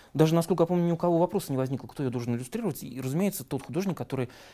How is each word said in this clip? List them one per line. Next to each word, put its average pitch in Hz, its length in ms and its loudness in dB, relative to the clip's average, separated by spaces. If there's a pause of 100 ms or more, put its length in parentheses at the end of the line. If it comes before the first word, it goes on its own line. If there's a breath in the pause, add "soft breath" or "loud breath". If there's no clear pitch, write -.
(160 loud breath)
даже, 156 180 6
насколько 170 300 2
я 165 40 6
помню, 175 180 2
ни 170 60 2
у 165 60 0
кого 175 220 4
вопроса 175 320 0
не 135 60 0
возникло, 131 300 -4
кто - 140 -8
её 127 100 0
должен 120 240 -2
иллюстрировать. 175 480 -6
И, 131 160 -10
разумеется, 143 440 -2
тот - 180 -6
художник, 170 340 -4
который 127 340 -4 (240 loud breath)